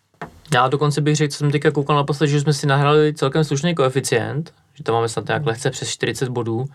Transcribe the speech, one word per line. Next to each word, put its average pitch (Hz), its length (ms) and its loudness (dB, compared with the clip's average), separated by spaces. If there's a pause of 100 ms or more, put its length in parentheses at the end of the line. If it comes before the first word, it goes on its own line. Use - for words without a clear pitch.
(540)
Já 127 140 4
dokonce 143 320 0
bych 151 160 2
řekl, 147 160 0
co - 60 -10
jsem 147 120 0
teďka 151 200 2
koukal 147 260 0
naposled, 143 300 0
že 147 140 2
jsme 147 120 2
si 143 140 -2
nahrali 147 480 4
celkem 147 300 0
slušný 151 300 0
koeficient, 131 800 0 (220)
že - 100 -16
tam 113 100 0
máme 117 140 0
snad 110 180 -6
nějak 110 200 -2
lehce 113 240 -2
přes - 180 -8
čtyřicet 120 400 -4
bodů, 117 360 -4 (100)